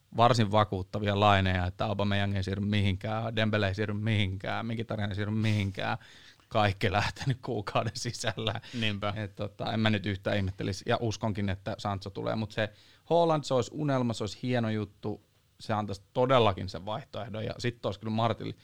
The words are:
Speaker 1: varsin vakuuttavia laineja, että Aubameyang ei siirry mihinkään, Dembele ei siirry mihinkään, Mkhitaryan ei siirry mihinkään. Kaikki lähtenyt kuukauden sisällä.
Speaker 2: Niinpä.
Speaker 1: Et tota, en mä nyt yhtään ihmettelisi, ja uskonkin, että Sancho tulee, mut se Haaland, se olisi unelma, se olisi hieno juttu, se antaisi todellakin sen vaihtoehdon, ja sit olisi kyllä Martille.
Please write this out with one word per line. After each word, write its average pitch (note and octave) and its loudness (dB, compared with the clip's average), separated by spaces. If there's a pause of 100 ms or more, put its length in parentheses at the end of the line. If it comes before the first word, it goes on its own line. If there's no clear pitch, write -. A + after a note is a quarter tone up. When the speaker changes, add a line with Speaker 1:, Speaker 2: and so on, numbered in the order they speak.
(180)
Speaker 1:
varsin A2+ 6
vakuuttavia G2+ 2
laineja, F#2+ 6
että F#2+ -4
Aubameyang G2+ 0
ei G2 0
siirry G2 -2
mihinkään, G#2+ 0
Dembele G#2+ 2
ei F#2+ 0
siirry G#2+ -2
mihinkään, G#2 0
Mkhitaryan A2 -4
ei F#2+ -6
siirry G#2 -4
mihinkään. G#2+ 0 (500)
Kaikki G#2 2
lähtenyt - -2
kuukauden A#2 -2
sisällä. A2 -6 (180)
Speaker 2:
Niinpä. G#2 -2
Speaker 1:
Et G#2 -6
tota, A2 -6
en A2 0
mä A2 4
nyt G#2 2
yhtään G#2 -2
ihmettelisi, G2+ -4
ja A#2+ 2
uskonkin, G#2 -2
että G2 -6
Sancho G2+ -6
tulee, A#2 -4
mut A2 -4
se G#2+ -2 (360)
Haaland, D#3+ 2
se - -4
olisi B2 0
unelma, C3+ 0
se A2 -6
olisi G#2 -8
hieno B2 0
juttu, G#2+ -6 (380)
se - -4
antaisi G#2 -4 (120)
todellakin A2+ 4
sen F2+ -10
vaihtoehdon, G#2+ -8
ja - -6
sit A#2+ -4
olisi G#2 -4
kyllä A2 -4
Martille. A2 0 (100)